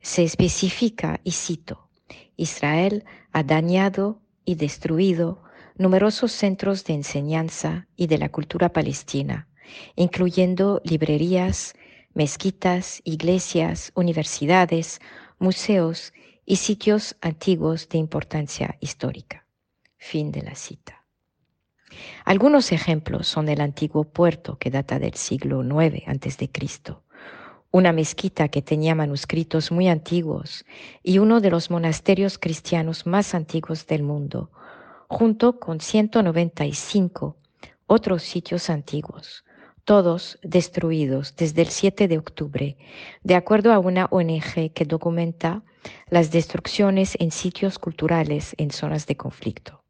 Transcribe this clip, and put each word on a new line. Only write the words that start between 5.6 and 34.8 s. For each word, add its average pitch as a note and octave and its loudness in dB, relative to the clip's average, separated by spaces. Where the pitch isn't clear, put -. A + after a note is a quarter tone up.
numerosos G3 2
centros G3 -2
de D#3+ -2
enseñanza D#3 -4
y F3+ -2
de D#3 2
la D3+ -2
cultura D#3+ -2
palestina, C#3 -4
incluyendo F#3 2
librerías, E3 0
mezquitas, F3+ -2
iglesias, E3 -2
universidades, E3+ 0
museos F#3 0
y G3 2
sitios G#3+ 0
antiguos D#3+ -2
de E3 -2
importancia D#3 -6
histórica". - -10
Fin D3+ -6
de - -8
la - -12
cita. - -18
Algunos B3 6
ejemplos D#3+ 0
son D3+ -2
el D3 0
antiguo D3+ -2
puerto E3 0
que B2+ -4
data C#3 -2
del - -4
siglo C3+ -4
nueve D3 0
antes C#3 -6
de C3+ -6
Cristo, - -10
una F3+ 6
mezquita D#3+ -2
que C#3+ -2
tenía D#3 0
manuscritos D#3+ -2
muy F3+ 4
antiguos D#3+ -2
y F#3 4
uno A3 6
de G3 4
los E3+ 0
monasterios F3 0
cristianos E3 -4
más G3 0
antiguos D#3+ -4
del D3+ 0
mundo, C#3+ -6